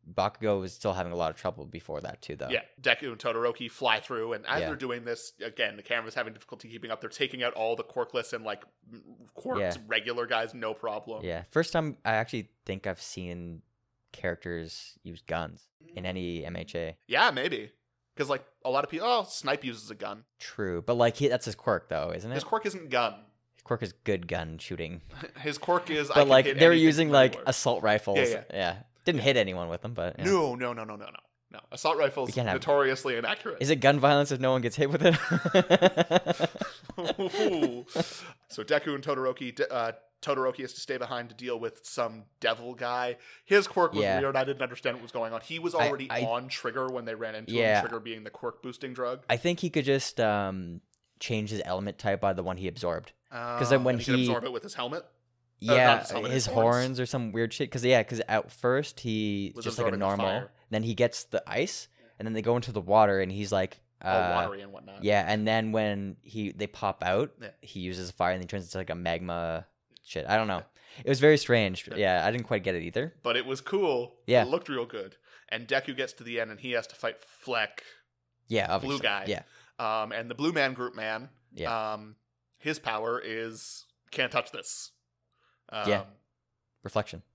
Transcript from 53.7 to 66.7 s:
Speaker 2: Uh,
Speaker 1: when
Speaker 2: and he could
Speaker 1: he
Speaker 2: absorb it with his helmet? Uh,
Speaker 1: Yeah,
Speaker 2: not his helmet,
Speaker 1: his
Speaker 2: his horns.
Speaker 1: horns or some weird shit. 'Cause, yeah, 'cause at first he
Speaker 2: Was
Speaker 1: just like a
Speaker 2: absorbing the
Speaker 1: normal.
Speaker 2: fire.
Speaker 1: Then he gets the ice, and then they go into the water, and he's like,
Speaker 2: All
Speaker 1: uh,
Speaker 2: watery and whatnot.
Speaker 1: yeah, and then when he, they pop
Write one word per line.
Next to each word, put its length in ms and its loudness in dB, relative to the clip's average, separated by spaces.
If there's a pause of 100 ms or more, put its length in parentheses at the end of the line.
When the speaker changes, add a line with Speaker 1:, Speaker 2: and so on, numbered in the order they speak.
Speaker 2:
Uh, 20 -2
Speaker 1:
when 120 2
Speaker 2:
and 60 -4
he 100 -2
could 80 4
Speaker 1:
he 60 2
Speaker 2:
absorb 200 0
it 60 -4
with 120 -6
his 120 -12
helmet? 280 -6
Uh, 40 -20 (640)
Speaker 1:
Yeah, 140 8
Speaker 2:
not 140 6
his 100 -8
helmet, 200 -4
Speaker 1:
his 140 2
Speaker 2:
his 80 -4
horns. 240 6
Speaker 1:
horns 220 0
or 60 0
some 260 -4
weird 220 -2
shit. 180 -6
'Cause, 140 -4
yeah, 180 8
'cause 240 -4
at 240 -2
first 500 -2
he 540 -2
Speaker 2:
Was 100 -14
Speaker 1:
just 120 -4
like 80 0
a 20 2
Speaker 2:
absorbing 120 -2
the 60 0
Speaker 1:
normal. 200 0
Speaker 2:
fire. 260 -2 (180)
Speaker 1:
Then 140 0
he 120 -2
gets 280 2
the 240 -4
ice, 400 -4 (320)
and 60 -8
then 80 -4
they 80 -2
go 140 2
into 160 -2
the 100 -2
water, 400 6
and 100 0
he's 200 -4
like, 280 0 (220)
Speaker 2:
All 100 -2
Speaker 1:
uh, 240 2
Speaker 2:
watery 260 -2
and 120 -16
whatnot. 300 -16
Speaker 1:
yeah, 240 4
and 200 0
then 240 2
when 520 0
he, 280 -6
they 160 -6
pop 360 -4